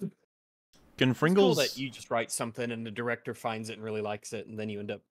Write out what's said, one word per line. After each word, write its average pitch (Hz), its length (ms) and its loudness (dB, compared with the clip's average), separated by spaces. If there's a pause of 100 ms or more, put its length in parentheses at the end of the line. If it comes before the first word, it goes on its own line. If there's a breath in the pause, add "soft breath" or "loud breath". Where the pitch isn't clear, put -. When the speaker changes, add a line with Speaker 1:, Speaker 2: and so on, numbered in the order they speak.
Speaker 1:
It's - 960 -16
cool 131 160 4
Speaker 2:
Fringles 175 440 6
Speaker 1:
that 135 200 2
you 135 120 -4
just - 200 -12
write 117 220 0
something 120 400 -2
and 113 120 -6
the 113 60 -6
director 120 440 -4
finds 110 360 -4
it 110 40 -8
and 104 80 -14
really 107 180 -2
likes 104 320 -4
it, 107 140 -6
and 107 120 -10
then 107 100 -2
you 104 120 -6
end 104 100 -6
up 101 200 -6